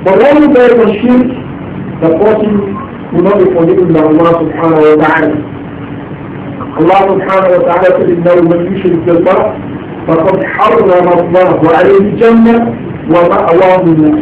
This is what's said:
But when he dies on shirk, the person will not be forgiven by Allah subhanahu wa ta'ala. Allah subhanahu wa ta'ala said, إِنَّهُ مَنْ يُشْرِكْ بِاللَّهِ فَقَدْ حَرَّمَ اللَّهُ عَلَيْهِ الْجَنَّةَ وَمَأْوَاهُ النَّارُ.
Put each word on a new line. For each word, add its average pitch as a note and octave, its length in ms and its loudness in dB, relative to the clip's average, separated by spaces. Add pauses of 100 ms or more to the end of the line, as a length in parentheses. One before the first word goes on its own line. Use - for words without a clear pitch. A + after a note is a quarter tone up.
But G3 160 2
when D4 240 4
he C#4+ 80 2
dies B3 240 4
on A3 140 2 (100)
shirk, B3 260 2 (760)
the E3 60 2 (100)
person G#3+ 320 0 (640)
will F3+ 80 0
not G3+ 160 0
be - 160 4
forgiven F3 400 0
by D#3 80 2
Allah E3 400 2
subhanahu D#3 400 0
wa D3+ 160 4
ta'ala. D#3 360 0 (1400)
Allah F3 320 2
subhanahu F#3+ 480 0
wa E3+ 80 0
ta'ala F3 320 0
said, F3+ 160 0
إِنَّهُ E3+ 320 2
مَنْ F3 240 0
يُشْرِكْ F#3+ 400 -2
بِاللَّهِ F3+ 320 0 (640)
فَقَدْ D#3+ 400 0
حَرَّمَ F#3 640 2
اللَّهُ F3 560 2
عَلَيْهِ F#3 360 4 (120)
الْجَنَّةَ A3+ 440 4 (520)
وَمَأْوَاهُ F#3 800 2
النَّارُ. D3+ 340 2